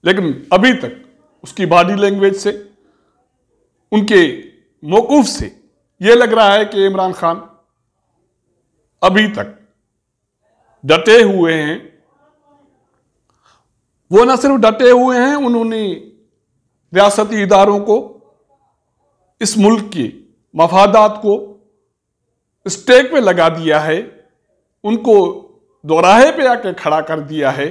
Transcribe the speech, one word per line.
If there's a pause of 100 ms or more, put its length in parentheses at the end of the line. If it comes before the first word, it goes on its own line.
लेकिन (220)
अभी
तक (440)
उसकी
बॉडी
लैंग्वेज
से, (1400)
उनके (600)
मौक़िफ़
से (500)
ये
लग
रहा
है
कि
इमरान
खान (1600)
अभी
तक (1300)
डटे
हुए
हैं। (2250)
वो
न
सिर्फ
डटे
हुए
हैं,
उन्होंने (1120)
रियासती
इदारों
को, (1500)
इस
मुल्क
के (420)
मफादात
को (1300)
स्टेक
पे
लगा
दिया
है, (840)
उनको (680)
दोराहे
पे
आके
खड़ा
कर
दिया
है।